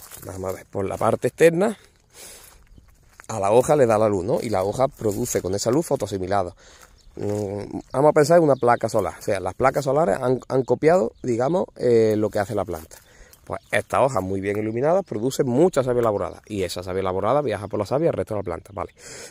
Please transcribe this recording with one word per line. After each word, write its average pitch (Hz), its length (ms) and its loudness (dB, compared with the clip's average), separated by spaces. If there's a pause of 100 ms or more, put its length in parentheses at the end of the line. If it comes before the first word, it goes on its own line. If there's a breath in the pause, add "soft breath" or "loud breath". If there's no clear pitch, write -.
(260 loud breath)
Vamos 95 240 -8
a 92 60 -4
ver, - 100 -18
por - 200 -6
la 92 120 -4
parte 113 300 0
externa, 165 500 2 (1500 loud breath)
a 113 120 -6
la 98 120 2
hoja 127 240 6
le 139 100 4
da 110 140 4
la 107 100 4
luz, 95 160 0
¿no? 120 160 -2
Y - 80 -6
la 95 140 0
hoja 113 240 0
produce 110 560 -4
con 87 100 -4
esa 101 160 -2
luz 143 160 2
fotoasimilado. 98 720 -4 (600 soft breath)
Mm, 101 640 -6 (100)
vamos 139 180 4
a - 40 4
pensar 160 260 6
en 165 60 4
una 139 100 4
placa 120 340 2
solar. 98 300 -2
O - 20 -20
sea, 101 180 -2
las 92 140 -6
placas 139 320 0
solares 156 340 0
han, 127 280 0
han 131 160 0
copiado, 160 580 2
digamos, 131 540 -2
eh, 113 420 4
lo 107 140 0
que 104 80 -4
hace 104 160 -2
la 98 100 -2
planta. 82 320 -12 (460 soft breath)
Pues - 260 -10
estas 98 300 0
hojas 123 240 2
muy 95 180 -4
bien 101 160 -2
iluminadas 123 480 0
producen 131 400 -2
mucha 135 380 2
savia 123 160 0
elaborada. 98 480 0
Y 101 160 -4
esa 87 180 -6
savia 92 200 -4
elaborada 98 420 0
viaja 104 240 -4
por 107 100 -6
la 104 80 -2
savia 151 240 0
al 120 60 -2
resto 101 180 -4
de 104 60 -4
la 98 40 -6
planta, 82 300 -10
¿vale? 92 220 -10 (360 loud breath)